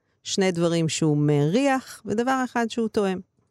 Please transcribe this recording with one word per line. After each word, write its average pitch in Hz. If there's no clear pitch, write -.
שני 190
דברים 170
שהוא 151
מריח, 156
ודבר 240
אחד 233
שהוא 226
טועם. 190